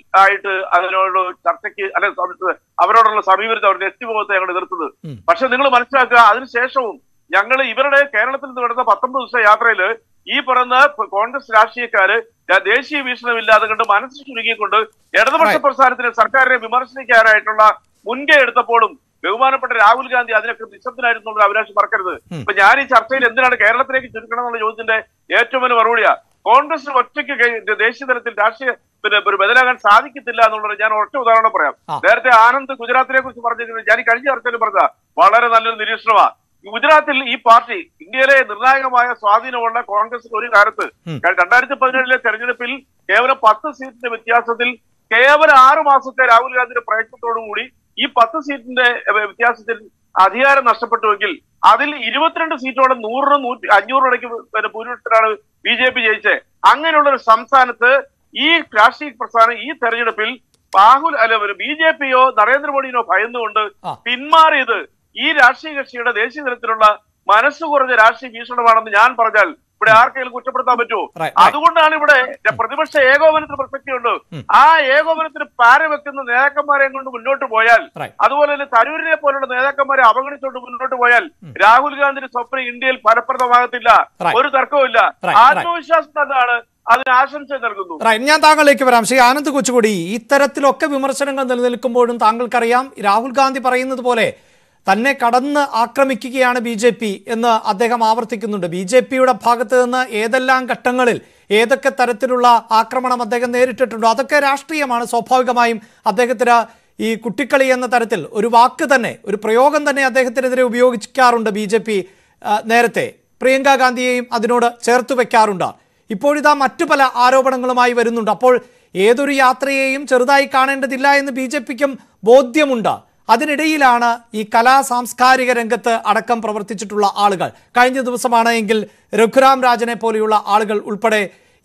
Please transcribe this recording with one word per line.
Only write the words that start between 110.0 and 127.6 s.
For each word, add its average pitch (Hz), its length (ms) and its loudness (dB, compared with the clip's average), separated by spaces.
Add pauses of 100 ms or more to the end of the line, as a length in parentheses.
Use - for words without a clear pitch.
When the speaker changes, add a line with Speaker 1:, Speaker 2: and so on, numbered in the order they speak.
Speaker 2:
അദ്ദേഹത്തിനെതിരെ 254 580 -2
ഉപയോഗിക്കാറുണ്ട് 240 880 0
ബി 214 140 -6
ജെ 208 140 -2
പി, 208 300 -4 (360)
ആ, 214 200 -2
നേരത്തെ 220 500 0 (260)
പ്രിയങ്ക 269 340 2
ഗാന്ധിയെയും 254 580 -2
അതിനോട് 233 500 -2
ചേർത്ത് 247 320 0
വെക്കാറുണ്ട്. 214 560 0 (400)
ഇപ്പോഴിതാ 285 420 0
മറ്റു 285 320 -2
പല 277 300 0
ആരോപണങ്ങളുമായി 254 800 2
വരുന്നുണ്ട്. 233 380 -2
അപ്പോൾ 247 300 2 (340)
ഏതൊരു 240 380 0
യാത്രയെയും 269 760 0
ചെറുതായി 269 480 2
കാണേണ്ടതില്ല 269 540 0
എന്ന് 277 240 0
ബി 262 140 -6
ജെ 285 120 -6
പിക്കും 269 400 -6 (260)
ബോധ്യമുണ്ട്. 240 880 2 (140)
അതിനിടയിലാണ് 262 920 2 (160)
ഈ 214 200 -8
കലാ 247 260 4
സാംസ്കാരിക 254 720 0
രംഗത്ത് 233 540 -2
അടക്കം 220 360 -2
പ്രവർത്തിച്ചിട്ടുള്ള 208 760 -4
ആളുകൾ, 196 320 0
കഴിഞ്ഞ 254 520 0